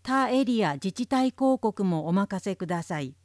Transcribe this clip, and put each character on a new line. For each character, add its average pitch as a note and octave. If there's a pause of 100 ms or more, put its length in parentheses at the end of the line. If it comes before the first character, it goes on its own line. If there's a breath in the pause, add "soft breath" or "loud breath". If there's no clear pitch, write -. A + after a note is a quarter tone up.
他 C4
エ C4
リ A3
ア D3
自 D#3+
治 B3
体 C4
広 C4
告 G#3+
も D#3+
お E3+
任 G3
せ F#3+
く F3+
だ E3+
さ D#3
い。 C3+